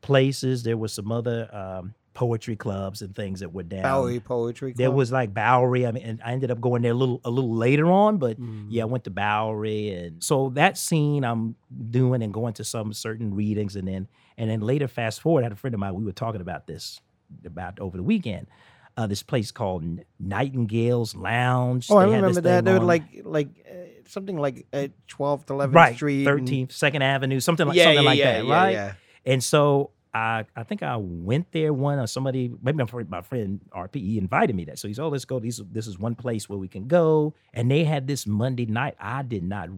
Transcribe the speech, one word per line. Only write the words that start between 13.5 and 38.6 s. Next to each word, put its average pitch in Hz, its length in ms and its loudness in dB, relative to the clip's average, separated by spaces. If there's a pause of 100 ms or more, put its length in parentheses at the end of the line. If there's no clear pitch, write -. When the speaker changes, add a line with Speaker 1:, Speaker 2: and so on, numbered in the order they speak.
Speaker 1:
And 95 120 -6
then, 95 200 -6 (280)
and 113 140 -4
then 110 120 -2
later, 135 260 0
fast 113 340 -4
forward, 156 200 4
I - 20 0
had 110 80 -2
a 101 40 -12
friend 117 200 -6
of 101 40 -4
mine, 98 140 -4
we 101 120 -6
were 98 60 -6
talking 107 300 -6
about 85 240 -10
this, - 340 -14 (460)
about 90 340 -12
over 92 180 -8
the 90 60 -6
weekend, 131 440 -2 (480)
uh, 113 100 -2
this 98 160 -4
place 113 300 -2
called 92 320 -4
N-, 85 200 -6 (160)
Nightingale's 117 960 -2
Lounge. 123 760 0
Speaker 2:
Oh, 214 60 8
I 185 80 10
Speaker 1:
They 214 80 6
had - 20 4
Speaker 2:
remember 180 260 4
Speaker 1:
this - 40 -6
Speaker 2:
that. 180 140 6
Speaker 1:
thing 175 60 2
Speaker 2:
They 190 80 6
were 190 60 6
Speaker 1:
on 175 80 4
Speaker 2:
like, 170 160 4 (220)
like, 151 240 0 (200)
uh, - 60 -16 (320)
something 196 320 -8
like 135 340 -2
at 139 180 -4 (160)
twelfth, 143 440 -2
eleventh 139 240 2
Speaker 1:
Right, 139 200 10
Speaker 2:
Street. 139 300 0
Speaker 1:
thirteenth, 135 460 0
Second 143 320 0
Avenue, 135 380 0
something 165 260 2
like, 139 80 0
Speaker 2:
Yeah, 170 80 8
Speaker 1:
something 147 200 8
Speaker 2:
yeah, 131 60 6
Speaker 1:
like 147 80 6
Speaker 2:
yeah, 135 220 4
Speaker 1:
that, 113 80 -2
Speaker 2:
yeah, 139 80 4
Speaker 1:
right? 185 160 6
Speaker 2:
yeah. 101 220 -4 (300)
Speaker 1:
And 131 200 2
so 143 480 4 (220)
I, 113 320 -2 (100)
I 117 80 -8
think 208 180 -8
I 139 140 -4
went 98 560 -2
there 156 220 0
one, 139 260 0
or 123 80 -2
somebody, 131 420 -4 (140)
maybe 147 140 0
my 127 80 0
friend, 113 240 -10
my 90 120 -8
friend 101 380 -4 (140)
R 92 160 -10
P 110 260 -4
E - 20 0
invited 127 380 2
me 87 100 -4
there. - 120 -14
So - 100 -10
he's, 107 100 -8
"Oh, 156 120 -4
let's 139 160 -4
go. 131 140 -6
These, 117 300 -6
this 110 160 -6
is 95 140 -10
one 113 160 -2
place 117 340 -6
where 101 80 -6
we 95 120 -8
can 101 180 -10
go." 156 480 4 (180)
And 117 160 0
they 151 140 4
had 147 240 0
this 135 180 -4
Monday 120 400 0